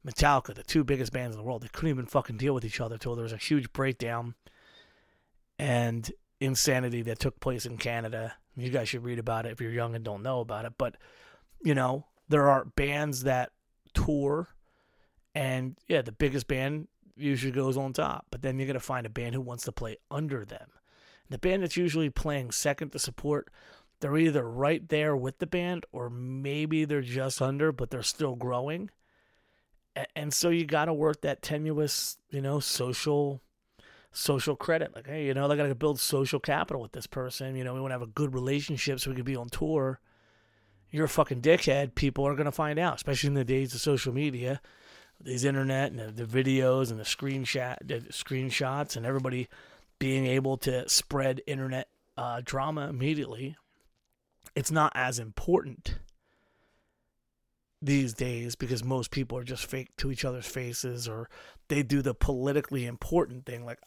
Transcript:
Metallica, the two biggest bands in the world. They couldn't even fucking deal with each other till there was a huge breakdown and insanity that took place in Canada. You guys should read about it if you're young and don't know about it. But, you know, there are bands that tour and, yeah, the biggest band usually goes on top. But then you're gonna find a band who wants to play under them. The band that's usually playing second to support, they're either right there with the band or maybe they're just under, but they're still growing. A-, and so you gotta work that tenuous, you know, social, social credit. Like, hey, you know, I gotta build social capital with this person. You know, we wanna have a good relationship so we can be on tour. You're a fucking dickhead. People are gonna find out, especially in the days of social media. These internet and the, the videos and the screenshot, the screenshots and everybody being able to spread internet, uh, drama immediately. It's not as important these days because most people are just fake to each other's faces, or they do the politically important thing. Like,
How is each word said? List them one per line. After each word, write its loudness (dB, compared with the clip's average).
Metallica, 4
the -16
two 4
biggest 0
bands -4
in -10
the -10
world. -4
They -10
couldn't -2
even -2
fucking 0
deal 2
with -2
each -6
other -6
till -6
there -6
was -6
a -8
huge 2
breakdown -2
and 0
insanity 0
that -6
took -2
place -4
in -8
Canada. -4
You -4
guys -2
should -6
read -4
about -2
it -6
if -10
you're -4
young -2
and -6
don't -6
know -2
about -6
it. -10
But, -2
you 4
know, 0
there 8
are 6
bands 0
that 2
tour 2
and, -2
yeah, 4
the -6
biggest 2
band -2
usually 0
goes 2
on -2
top. -2
But -6
then -2
you're -2
gonna -2
find -4
a -8
band -4
who 0
wants -8
to -4
play -6
under -2
them. -14
The -6
band 2
that's -2
usually 2
playing -2
second 0
to -8
support, -2
they're 2
either 6
right 0
there 4
with -2
the -2
band -2
or -6
maybe 0
they're 0
just -2
under, 4
but -4
they're -4
still -2
growing. -2
A-, -6
and -4
so 4
you 4
gotta 2
work 2
that -2
tenuous, -2
you -4
know, 0
social, 0
social 0
credit. 0
Like, -12
hey, -4
you 2
know, 2
I 6
gotta 2
build 2
social 2
capital 0
with -12
this -10
person. -6
You -4
know, -4
we -6
wanna -4
have -4
a -6
good 0
relationship 2
so -2
we -2
can -2
be 0
on -4
tour. 2
You're 2
a 0
fucking 2
dickhead. 4
People 2
are 2
gonna 0
find -2
out, 2
especially -2
in 2
the 2
days 0
of -4
social 2
media. -2
These -2
internet 2
and -8
the, -6
the 2
videos 6
and -6
the -8
screenshot, -2
the -6
screenshots -2
and -6
everybody -2
being 2
able 2
to -2
spread 2
internet, -4
uh, -4
drama -2
immediately. -2
It's 0
not 6
as 0
important -2
these 2
days -4
because -2
most 0
people -4
are -6
just -8
fake -8
to 0
each -2
other's -4
faces, -6
or -8
they 2
do 2
the 0
politically 2
important 0
thing. -10
Like, -12